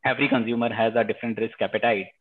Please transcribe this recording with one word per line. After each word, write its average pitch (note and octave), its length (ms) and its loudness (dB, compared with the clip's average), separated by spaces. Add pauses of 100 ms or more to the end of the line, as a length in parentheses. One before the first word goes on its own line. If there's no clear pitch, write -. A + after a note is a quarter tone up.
every C3+ 220 0
consumer A#2+ 420 0 (120)
has A2+ 140 2
a A#2 80 4
different A2 360 -4
risk A2+ 220 -4
appetite. G#2 460 0 (140)